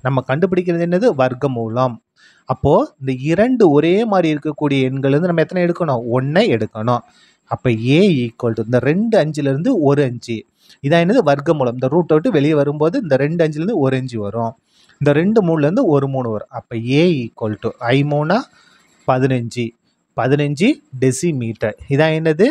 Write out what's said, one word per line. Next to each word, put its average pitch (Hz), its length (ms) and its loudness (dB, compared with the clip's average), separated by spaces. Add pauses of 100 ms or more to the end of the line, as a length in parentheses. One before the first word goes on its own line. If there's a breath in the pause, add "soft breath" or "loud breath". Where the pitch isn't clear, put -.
நம்ம 131 220 0
கண்டுபிடிக்கிறது 175 580 -2
என்னது? 185 220 0 (140)
வர்க்கமூலம். 123 720 -2 (580 soft breath)
அப்போ 139 200 2 (260)
இந்த 131 120 -6 (200)
இரண்டு 226 320 2 (120)
ஒரே 165 200 4 (160)
மாதிரி 180 220 2
இருக்கக்கூடிய 147 440 -2 (120)
எண்கள் 135 260 0
வந்து 175 140 0
நம்ம 165 160 2
எத்தனை 180 200 -2
எடுக்கணும்? 156 380 -2 (140)
ஒண்ணை 147 260 0 (120)
எடுக்கணும். 110 460 -2 (520 soft breath)
அப்ப - 180 -10
A 113 40 2 (500)
equal 117 320 -4
to, 113 120 -4
இந்த 123 100 2 (100)
ரெண்டு 214 340 0
அஞ்சுல 147 300 -2
இருந்து 175 180 -2 (180)
ஒரு 143 200 4
அஞ்சு. 117 280 -8 (500 soft breath)
இதான் 170 160 4
என்னது? 208 260 2
வர்க்கமூலம். 143 480 0
இந்த 131 180 -2
ரூட்டை 165 200 2
விட்டு 160 220 2
வெளியே 147 240 2
வரும்போது 151 340 0 (100)
இந்த 139 180 0
ரெண்டு 170 220 -2
அஞ்சுல 156 160 -4
இருந்து 202 240 -2
ஒரு 131 160 0
அஞ்சு 120 240 -8
வரும். 113 280 -6 (480 soft breath)
இந்த 143 80 2 (100)
ரெண்டு 214 280 2
மூணுல 156 200 0
இருந்து 220 180 0 (100)
ஒரு 139 200 0
மூணு 127 200 -4
வரும். - 240 -12
அப்ப - 120 -18 (300)
A - 20 4 (220)
equal 107 280 -6 (120)
to, 107 60 -2 (240)
ஐ - 20 4 (160)
மூணா 151 240 0 (720 soft breath)
பதினஞ்சு. 123 560 -2 (540)
பதினஞ்சு 147 480 0 (320)
டெசிமீட்டர். 123 760 -2 (160)
இதான் 156 260 0
என்னது? 160 320 0